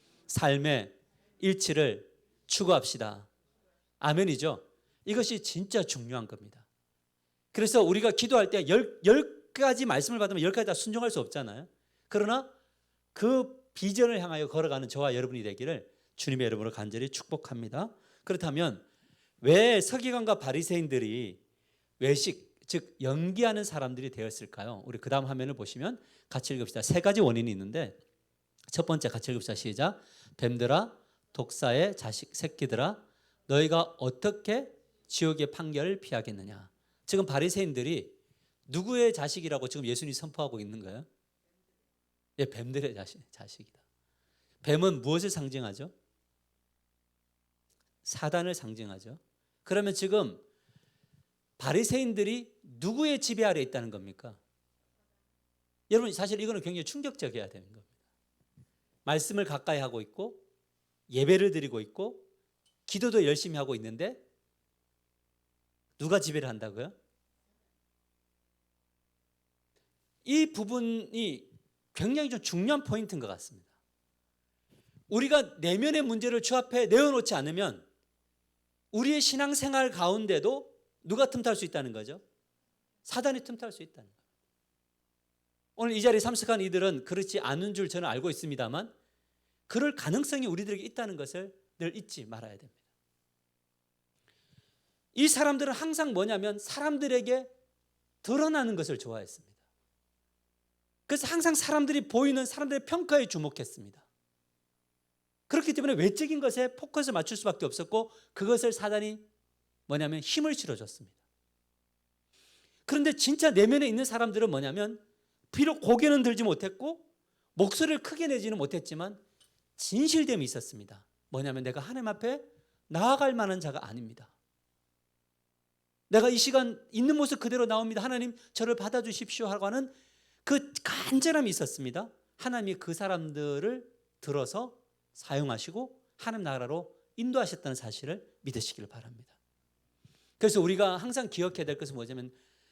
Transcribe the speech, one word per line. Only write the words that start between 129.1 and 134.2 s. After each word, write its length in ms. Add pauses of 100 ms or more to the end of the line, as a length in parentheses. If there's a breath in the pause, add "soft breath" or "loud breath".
하고 180
하는 260 (520 soft breath)
그 280 (120)
간절함이 640
있었습니다. 580 (280)
하나님이 400
그 180
사람들을 960 (300)